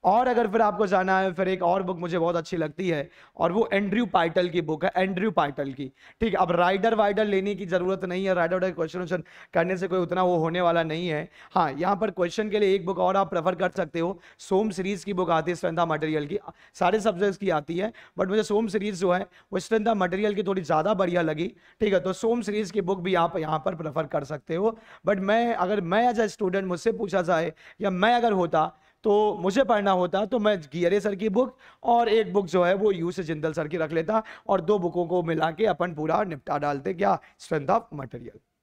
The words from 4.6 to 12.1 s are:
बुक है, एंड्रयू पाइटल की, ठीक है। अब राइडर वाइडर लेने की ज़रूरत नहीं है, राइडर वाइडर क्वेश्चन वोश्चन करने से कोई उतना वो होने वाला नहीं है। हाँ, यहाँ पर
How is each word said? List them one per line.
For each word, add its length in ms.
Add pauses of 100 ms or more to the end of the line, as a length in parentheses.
बुक 240
है, 120
एंड्रयू 340
पाइटल 420
की, 200 (280)
ठीक 140
है। 60
अब 100
राइडर 440
वाइडर 300
लेने 300
की 120
ज़रूरत 380
नहीं 200
है, 100
राइडर 200
वाइडर 200
क्वेश्चन 240
वोश्चन 260 (300)
करने 220
से 120
कोई 100
उतना 240
वो 140
होने 240
वाला 220
नहीं 260
है। 200 (220)
हाँ, 220
यहाँ 240
पर 140